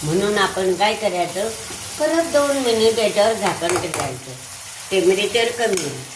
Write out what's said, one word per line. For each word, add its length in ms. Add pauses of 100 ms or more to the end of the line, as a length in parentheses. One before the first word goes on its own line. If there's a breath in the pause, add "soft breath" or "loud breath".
म्हणून 340
आपण 360
काय 220
करायचं, 540 (500)
परत 240
दोन 340
मिनिट 420
याच्यावर 340
झाकण 340
ठेवायचं. 640 (600)
टेम्परेचर 760
कमी 160
आहे 240 (100)